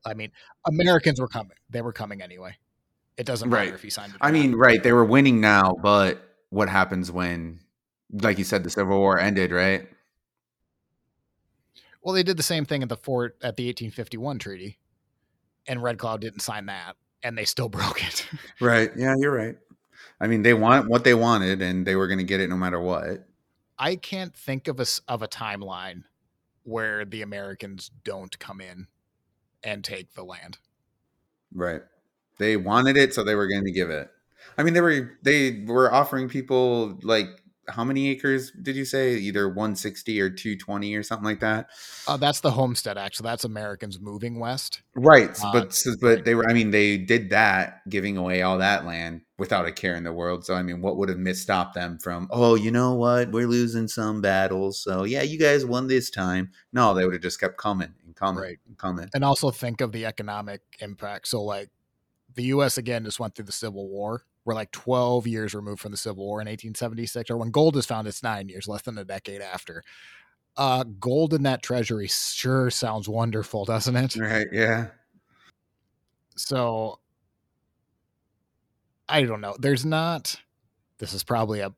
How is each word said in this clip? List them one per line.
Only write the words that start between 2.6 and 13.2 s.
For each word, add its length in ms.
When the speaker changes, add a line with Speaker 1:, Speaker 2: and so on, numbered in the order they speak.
Speaker 1:
It 100
doesn't 220
matter 180
Speaker 2:
Right. 80
Speaker 1:
if 80
he 80
signed 260
it 60
or 40
Speaker 2:
I 60
mean, 200
Speaker 1:
not. 60
Speaker 2:
right, 240
they 100
were 120
winning 360
now, 400
but 560
what 180
happens 440
when, 480
like 280
you 60
said, 200
the 60
Civil 280
War 220
ended, 320
right? 340
Speaker 1:
Well, 140
they 80
did 140
the 80
same 200
thing 180
at 60
the 80
fort, 460